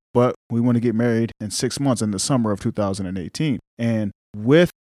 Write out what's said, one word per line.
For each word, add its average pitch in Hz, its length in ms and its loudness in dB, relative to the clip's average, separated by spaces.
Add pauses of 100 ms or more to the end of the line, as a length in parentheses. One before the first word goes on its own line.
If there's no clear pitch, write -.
(140)
but 123 220 2 (160)
we 117 100 0
wanna 120 180 2
get 113 140 0
married 113 380 0 (100)
in 107 80 -8
six - 300 -4
months 127 240 0
in 107 80 -2
the 95 80 -4
summer 117 320 0
of 98 80 -2
two 117 120 -2
thousand 98 360 -4
and 92 100 -6
eighteen. 123 420 -4 (180)
And 110 340 -2 (240)
with 139 360 4 (140)